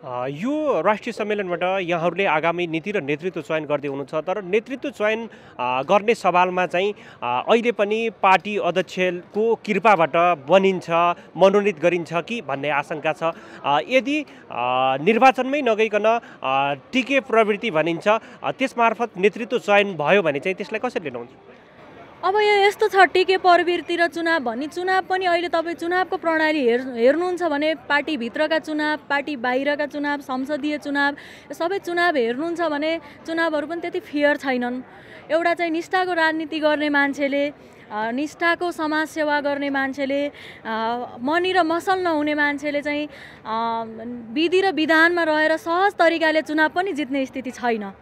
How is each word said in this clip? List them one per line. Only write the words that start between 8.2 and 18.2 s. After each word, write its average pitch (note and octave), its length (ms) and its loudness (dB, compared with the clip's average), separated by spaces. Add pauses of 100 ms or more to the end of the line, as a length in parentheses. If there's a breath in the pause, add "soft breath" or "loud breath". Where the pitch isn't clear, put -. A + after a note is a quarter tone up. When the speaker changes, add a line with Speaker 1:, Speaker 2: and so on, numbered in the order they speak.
Speaker 1:
पार्टी G3 340 4
अध्यक्षको F3+ 1000 -2
कृपाबाट G3 600 2 (320)
बनिन्छ, F#3+ 420 4 (460 loud breath)
मनोनित G3 440 4
गरिन्छ E3+ 320 0
कि E3+ 280 -4
भन्ने C#3 300 -4
आशंका D3 420 -2
छ। D3 100 -6
अ, D#3 680 -2
यदि, C4 340 0
अ, B2+ 760 -2
निर्वाचनमै B3+ 640 4
नगइकन, A3 580 2 (220 loud breath)
अ, C#3 320 0 (180)
टिके C4 280 0
प्रवृत्ति A3 500 0
भनिन्छ, D#3+ 380 0
अ, G#3+ 120 4 (240 loud breath)